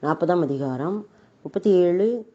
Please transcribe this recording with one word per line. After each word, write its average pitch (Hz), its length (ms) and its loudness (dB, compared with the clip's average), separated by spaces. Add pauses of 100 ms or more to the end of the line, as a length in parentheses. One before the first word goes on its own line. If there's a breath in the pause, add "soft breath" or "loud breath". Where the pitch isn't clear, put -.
நாற்பதாம் 165 400 0
அதிகாரம் 139 640 -4 (380 soft breath)
முப்பத்தி 196 280 -2
ஏழு 190 640 2